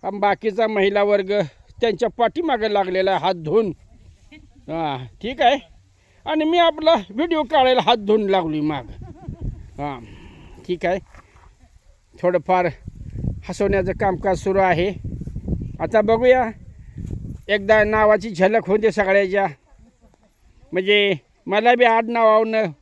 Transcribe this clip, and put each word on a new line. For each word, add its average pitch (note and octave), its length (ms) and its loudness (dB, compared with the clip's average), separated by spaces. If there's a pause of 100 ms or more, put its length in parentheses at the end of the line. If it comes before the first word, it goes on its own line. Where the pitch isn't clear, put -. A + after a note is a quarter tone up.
आम-, G3 180 -8
बाकीचा G3+ 460 0
महिला G3+ 360 2
वर्ग G3+ 380 0 (400)
त्यांच्या A3+ 280 -2
पाठीमागं A#3+ 600 -2
लागलेला F#3+ 420 0
आहे F3+ 100 0
हात F#3 140 0
धुवून. F3 380 -2 (960)
हां, D3 380 -6 (160)
ठीक B3 200 -4
आहे. C4+ 340 2 (500)
आणि D#4 180 -2
मी E4 140 2
आपला D#4+ 360 2 (160)
व्हिडिओ D#4 320 -2
काढायला B3+ 380 2
हात A3+ 160 2
धुवून G#3 340 0
लागलोय E3 300 0
मागं. D3 320 -6 (560)
हां, C#3+ 520 -12 (640)
ठीक F3 240 -6
आहे. F#3 120 0 (1200)
थोडंफार F3+ 460 0 (760)
हसवण्याचं F#3+ 480 -2
कामकाज F#3+ 460 -2
सुरू F#3+ 200 -2
आहे. F#3 320 2 (920)
आता E3 200 0
बघूया, A3+ 500 2 (1000)
एकदा G#3 360 2
नावाची G#3+ 460 2
झलक F#3+ 360 2
होऊ F#3+ 100 0
दे G#3+ 140 2
सगळ्याच्या. G3 560 0 (1300)
म्हणजे G3 420 2 (320)
मला A3 280 4
बी B3 100 4
आडनावावनं A3+ 800 2 (180)